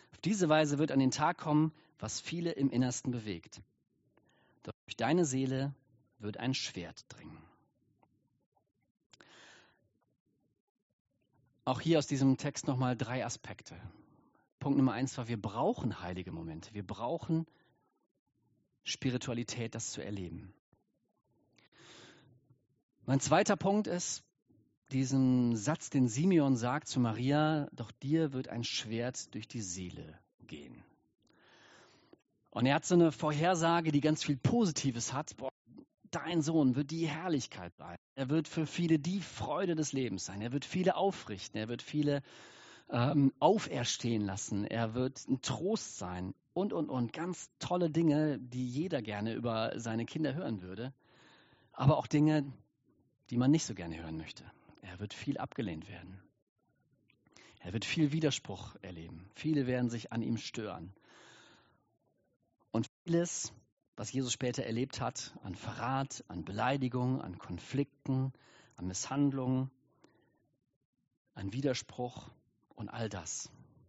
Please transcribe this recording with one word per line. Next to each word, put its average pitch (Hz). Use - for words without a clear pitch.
Auf -
diese 185
Weise 151
wird 156
an 139
den 131
Tag 156
kommen, 151
was -
viele 170
im 139
Innersten 123
bewegt. 107
Doch -
durch -
deine 151
Seele 135
wird 104
ein 127
Schwert -
dringen.“ -
Auch 127
hier 160
aus -
diesem 135
Text -
nochmal 127
drei 120
Aspekte. -
Punkt 139
Nummer 131
eins 127
war, 117
wir 113
brauchen 117
heilige 90
Momente. 80
Wir 104
brauchen 156
Spiritualität, 120
das -
zu -
erleben. 95
Mein 131
zweiter 190
Punkt 202
ist -
diesen 127
Satz, 127
den 127
Simeon 143
sagt 123
zu -
Maria: 143
„Doch -
dir 151
wird 131
ein 117
Schwert 113
durch 107
die 117
Seele 85
gehen.“ 143
Und 120
er 139
hat 156
so 180
eine 165
Vorhersage, 165
die 143
ganz 156
viel 143
Positives 147
hat. 147
„Boah, 131
dein 165
Sohn 143
wird 143
die 165
Herrlichkeit 151
sein. 87
Er 135
wird 151
für 160
viele 165
die 175
Freude 170
des 156
Lebens 113
sein. 98
Er 120
wird 139
viele 180
aufrichten. 156
Er 110
wird 120
viele, 143
ähm, 139
auferstehen 127
lassen. 101
Er 113
wird 127
ein 131
Trost 165
sein.“ 90
Und, 185
und, 165
und. 120
Ganz 170
tolle 180
Dinge, 151
die 123
jeder 147
gerne 107
über 113
seine 113
Kinder 143
hören 120
würde. 98
Aber 143
auch 131
Dinge, 151
die 120
man 127
nicht 156
so 110
gerne 85
hören 80
möchte. -
Er 92
wird 104
viel -
abgelehnt 87
werden. 92
Er 90
wird 110
viel 151
Widerspruch 139
erleben. 85
Viele 147
werden 123
sich 113
an 117
ihm 113
stören. 98
Und 113
vieles, 170
was 107
Jesus 127
später 123
erlebt 120
hat, -
an -
Verrat, 123
an 87
Beleidigung, 127
an 95
Konflikten, 131
an 90
Misshandlung, 131
an 98
Widerspruch 123
und 107
all 113
das. -